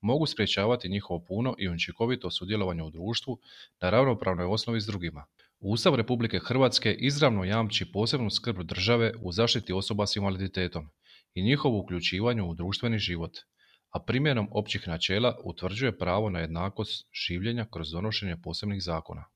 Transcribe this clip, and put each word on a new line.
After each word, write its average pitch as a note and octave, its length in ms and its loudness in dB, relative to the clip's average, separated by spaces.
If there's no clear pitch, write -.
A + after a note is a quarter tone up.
mogu C#3 240 2
sprječavati G#2+ 640 0
njihovo F#2 380 -4
puno A#2 300 -2
i F#2+ 120 -2
učinkovito F2+ 600 -2
sudjelovanje F#2 520 -2
u D#2 60 -8
društvu G2+ 500 -6
na F2+ 80 2
ravnopravnoj G2 560 2
osnovi A2 360 0
s G#2 40 -4
drugima. E2+ 400 -6
Ustav A#2 360 4
Republike A#2 440 2
Hrvatske B2 540 4
izravno C3+ 500 2
jamči G#2 480 0
posebnu A2+ 380 0
skrb F#2+ 320 -2
države G2+ 600 2
u F#2 100 -6
zaštiti G#2+ 420 2
osoba G2+ 320 0
s - 100 -2
invaliditetom F#2 760 -2
i F#2 100 -2
njihovu B2+ 360 2
uključivanju F#2 680 0
u E2+ 40 -4
društveni G2 440 -2
život, E2+ 400 -4
a - 60 -2
primjenom B2+ 520 2
općih - 360 -2
načela G2 560 0
utvrđuje G2+ 540 -2
pravo F#2+ 320 2
na F2+ 100 -2
jednakost E2+ 680 -4
življenja A2 460 -2
kroz D#2+ 180 -6
donošenje F#2 520 -2
posebnih G2 400 -4
zakona. D#2+ 420 -4